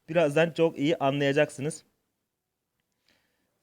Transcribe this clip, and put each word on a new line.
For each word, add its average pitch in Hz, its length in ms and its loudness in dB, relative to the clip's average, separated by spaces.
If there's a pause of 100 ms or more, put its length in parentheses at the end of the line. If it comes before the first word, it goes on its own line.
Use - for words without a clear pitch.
birazdan 160 420 2
çok 165 280 0
iyi 147 180 0
anlayacaksınız. 143 880 -2 (1800)